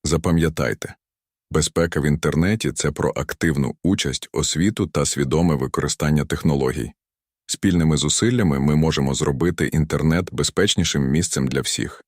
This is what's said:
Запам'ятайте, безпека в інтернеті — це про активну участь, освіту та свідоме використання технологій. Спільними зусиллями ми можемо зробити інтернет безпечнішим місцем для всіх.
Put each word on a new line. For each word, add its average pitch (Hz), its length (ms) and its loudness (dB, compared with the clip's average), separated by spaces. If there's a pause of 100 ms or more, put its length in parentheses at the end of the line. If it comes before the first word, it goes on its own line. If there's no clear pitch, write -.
Запам'ятайте, 80 880 0 (560)
безпека 82 500 0
в 71 40 -2
інтернеті — 76 680 0
це - 180 -2
про - 260 -2
активну 80 680 -2
участь, - 500 -2
освіту 92 540 -2
та 73 200 0
свідоме 76 480 0
використання 71 680 0
технологій. 67 680 -2 (540)
Спільними 85 500 2
зусиллями 95 640 2
ми 76 160 2
можемо 69 380 2
зробити 73 520 0
інтернет 80 680 0
безпечнішим 80 800 0
місцем 73 380 0
для 69 120 0
всіх. - 480 -6